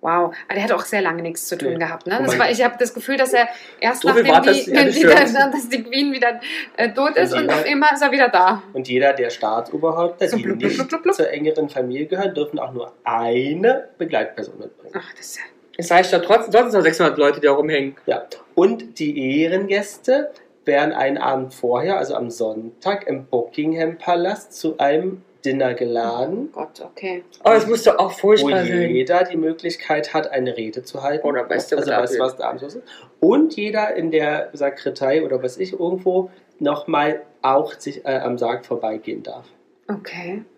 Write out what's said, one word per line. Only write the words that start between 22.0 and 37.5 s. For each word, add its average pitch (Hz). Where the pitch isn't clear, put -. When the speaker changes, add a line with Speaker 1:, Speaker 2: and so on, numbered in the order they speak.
Speaker 2:
am 117
Sonntag, 113
im 131
Buckingham 160
Palast 180
zu 156
einem 160
Dinner 131
geladen, 120
Speaker 1:
Oh -
Gott, -
okay. 180
Speaker 3:
Aber 226
es 220
muss 226
doch -
auch 190
furchtbar 196
Speaker 2:
wo 170
Speaker 3:
sein. 175
Speaker 2:
jeder 185
die 185
Möglichkeit 160
hat, 156
eine 127
Rede 113
zu -
halten. 147
Speaker 3:
Oder 135
weißt -
du, 151
Speaker 2:
Also -
Speaker 3:
was -
da 123
Speaker 2:
weißt 123
du, 131
Speaker 3:
abgeht? 131
Speaker 2:
was -
da -
abends 127
los -
ist? 247
Und 285
jeder 214
in 165
der 151
Sekretei 143
oder 127
was 127
ich 185
irgendwo 185
nochmal 147
auch 139